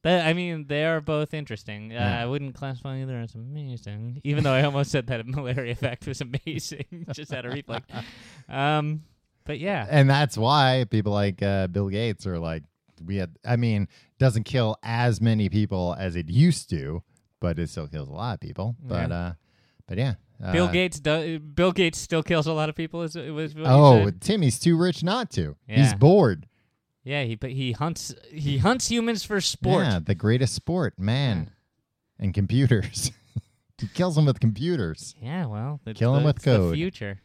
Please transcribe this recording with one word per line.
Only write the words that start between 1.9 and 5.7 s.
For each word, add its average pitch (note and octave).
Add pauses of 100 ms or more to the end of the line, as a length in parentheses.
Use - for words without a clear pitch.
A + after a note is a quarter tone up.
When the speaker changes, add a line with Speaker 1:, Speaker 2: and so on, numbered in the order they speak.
Speaker 1:
Uh, A2+
Speaker 2:
Yeah. A#2+
Speaker 1:
I A#2+
wouldn't C#3
classify C3
either C3
as A2+
amazing, A#2+
even D3
though C3+
I C3
almost C#3
said B2+
that A#2
a A2
malaria B2